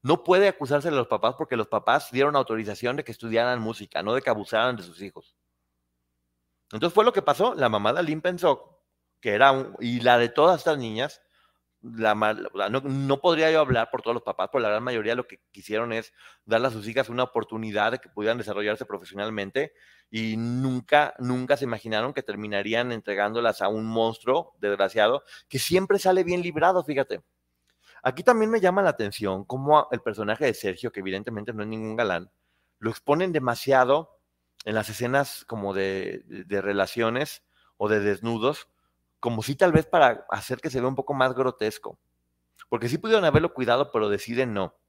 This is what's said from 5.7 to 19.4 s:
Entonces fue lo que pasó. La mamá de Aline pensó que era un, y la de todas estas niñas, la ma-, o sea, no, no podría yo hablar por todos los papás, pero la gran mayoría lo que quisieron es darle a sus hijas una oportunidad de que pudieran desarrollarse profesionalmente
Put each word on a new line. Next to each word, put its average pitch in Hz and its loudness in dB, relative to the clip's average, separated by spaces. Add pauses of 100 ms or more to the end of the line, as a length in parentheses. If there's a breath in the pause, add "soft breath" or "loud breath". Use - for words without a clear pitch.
Entonces 160 -2
fue 214 6
lo 240 4
que 196 2
pasó. 208 2
La 131 2
mamá 107 2
de 160 -2
Aline 156 -2
pensó 175 -2 (360)
que 107 -2
era 127 8
un, 135 -2
y 120 -4
la 123 6
de 120 4
todas 160 4
estas 156 0
niñas, 120 -6 (600)
la 113 0
ma-, 107 0 (160)
o 95 -10
sea, 101 -2
no, 131 -2
no 139 -2
podría 160 4
yo 160 4
hablar 127 2
por - -6
todos 117 -2
los 120 -4
papás, 95 -4
pero 131 0
la 110 0
gran 107 -2
mayoría 117 -2
lo 123 -6
que - -20 (100)
quisieron 110 -4
es 113 -8 (320 loud breath)
darle 113 2
a 127 0
sus 107 -10
hijas 117 -2
una 123 -2
oportunidad 110 -2
de 127 -6
que - -20
pudieran 110 -2
desarrollarse 104 -4
profesionalmente 101 -6 (380 soft breath)